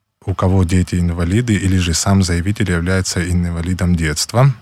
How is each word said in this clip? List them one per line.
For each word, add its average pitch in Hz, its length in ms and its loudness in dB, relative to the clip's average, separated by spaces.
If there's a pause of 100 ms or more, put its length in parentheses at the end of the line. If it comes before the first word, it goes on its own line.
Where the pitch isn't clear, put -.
(260)
у 98 80 -4
кого 95 300 2
дети 87 320 0
инвалиды 87 600 0
или 95 220 0
же 87 160 0
сам 98 300 2
заявитель 90 480 -2
является 90 580 -2
инвалидом 87 680 0
детства, 110 540 2 (100)